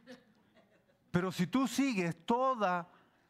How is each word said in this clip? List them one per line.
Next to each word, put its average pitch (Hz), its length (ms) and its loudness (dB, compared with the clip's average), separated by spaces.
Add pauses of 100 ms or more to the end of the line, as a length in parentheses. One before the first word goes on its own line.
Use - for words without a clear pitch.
(1120)
Pero 180 220 0
si 180 160 -2
tú 262 180 2
sigues 196 600 -2
toda, 226 600 0 (420)